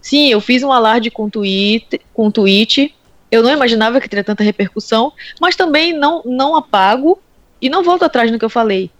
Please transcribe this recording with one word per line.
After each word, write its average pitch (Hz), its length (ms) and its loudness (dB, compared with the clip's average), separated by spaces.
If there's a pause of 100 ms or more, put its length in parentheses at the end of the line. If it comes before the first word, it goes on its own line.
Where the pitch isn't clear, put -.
Sim, 285 280 2
eu 214 100 2
fiz 247 240 0
um 277 80 0
alarde 226 400 2
com 214 180 -8
tweet, 202 720 -2 (140)
com 214 180 0
tweet. 214 640 0 (340)
Eu 226 140 2
não 240 80 2
imaginava 240 480 0
que - 80 -12
teria 202 160 -4
tanta 208 220 -2
repercussão, 220 680 -2 (300)
mas 359 160 0
também 330 340 0
não, 311 320 0
não 262 320 -2
apago 262 680 0 (400)
e 262 80 -2
não 349 140 -2
volto 359 200 2
atrás 240 280 0
no 226 80 -4
que 220 60 -4
eu 220 40 -2
falei. 196 400 -2 (100)